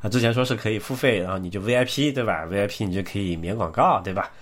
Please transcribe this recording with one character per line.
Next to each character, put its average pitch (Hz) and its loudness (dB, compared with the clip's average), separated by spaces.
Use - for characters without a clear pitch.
啊， 110 -4
之 120 2
前 117 4
说 127 2
是 127 0
可 110 -2
以 110 0
付 117 -6
费， 123 4
然 90 -2
后 95 -2
你 90 -6
就 98 -6
V 113 0
I 123 4
P， 143 0
对 131 -2
吧 87 0
？V 98 0
I 101 2
P 107 -4
你 92 -2
就 98 0
可 98 -6
以 90 -2
免 87 -4
广 90 -2
告， 131 4
对 95 -6
吧？ 95 -2